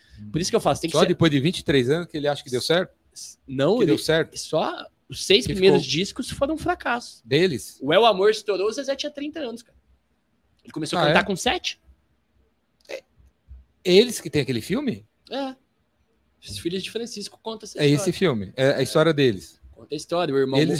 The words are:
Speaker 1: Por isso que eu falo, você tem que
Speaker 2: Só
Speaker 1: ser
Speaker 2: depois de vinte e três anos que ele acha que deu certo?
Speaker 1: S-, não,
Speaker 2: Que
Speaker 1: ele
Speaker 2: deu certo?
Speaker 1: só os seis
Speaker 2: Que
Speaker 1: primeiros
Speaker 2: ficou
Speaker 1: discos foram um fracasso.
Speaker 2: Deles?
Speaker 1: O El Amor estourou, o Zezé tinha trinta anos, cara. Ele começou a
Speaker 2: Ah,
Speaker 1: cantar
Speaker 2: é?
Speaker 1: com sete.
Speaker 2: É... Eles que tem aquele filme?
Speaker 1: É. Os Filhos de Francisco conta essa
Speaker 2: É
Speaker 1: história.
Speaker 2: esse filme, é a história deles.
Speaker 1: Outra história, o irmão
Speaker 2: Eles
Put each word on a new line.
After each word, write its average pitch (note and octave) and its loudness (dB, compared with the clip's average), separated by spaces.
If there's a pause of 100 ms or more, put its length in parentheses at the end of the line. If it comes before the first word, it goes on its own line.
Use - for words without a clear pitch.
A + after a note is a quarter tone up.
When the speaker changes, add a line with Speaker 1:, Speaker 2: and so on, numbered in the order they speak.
(300)
Speaker 1:
Por D#3 -4
isso F#3 -4
que A3+ 0
eu G3+ 4
falo, C#3+ 2
você - -8
tem E3+ -4
que - -2
Speaker 2:
Só D#3 6
Speaker 1:
ser F#3+ 6
Speaker 2:
depois E3 4
de C#3 2
vinte E3 -2
e - -18
três C3+ 2
anos E3+ 0
que - -14
ele C#3+ -2
acha C#3+ -4
que C3+ -18
deu B2 -2
certo? F3 -2 (180)
Speaker 1:
S-, - -20 (100)
não, C#3 0
Speaker 2:
Que A#3 4
Speaker 1:
ele - 4
Speaker 2:
deu - 4
certo? D#3+ -2
Speaker 1:
só - -4 (220)
os - -12
seis A3 4
Speaker 2:
Que - -2
Speaker 1:
primeiros F#3+ 4
Speaker 2:
ficou C3 -8
Speaker 1:
discos G3+ -6
foram C#4+ -2
um D4+ -6
fracasso. D4 -6
Speaker 2:
Deles? D3 0
Speaker 1:
O C3+ -2
El G3+ 6
Amor G3+ 4
estourou, G#3 -2
o A3 -2
Zezé C4+ -6
tinha D4 -8
trinta D4 -10
anos, A#3 -10
cara. - -20 (880)
Ele - -20
começou D#3 -4
a E3+ 2
Speaker 2:
Ah, D3+ 4
Speaker 1:
cantar E3 6
Speaker 2:
é? F#3 -4
Speaker 1:
com F#3+ -2
sete. - -4 (1080)
Speaker 2:
É... - -14 (840)
Eles G#3 4
que D#3+ -12
tem D3 0
aquele A#2+ -4
filme? F#3+ -6 (260)
Speaker 1:
É. C4 -8 (920)
Os - -14
Filhos F3+ -6
de - -12
Francisco A3+ -12
conta A3+ -12
essa - -14
Speaker 2:
É D3+ 4
Speaker 1:
história. C#3+ 6 (160)
Speaker 2:
esse - -4
filme, A#2 -2
é C3+ 2
a C3+ 0
história D#3 4
deles. B2 0 (260)
Speaker 1:
Outra C#3+ -10
história, E3+ -4
o C3+ 2
irmão C3+ 2
Speaker 2:
Eles E3 2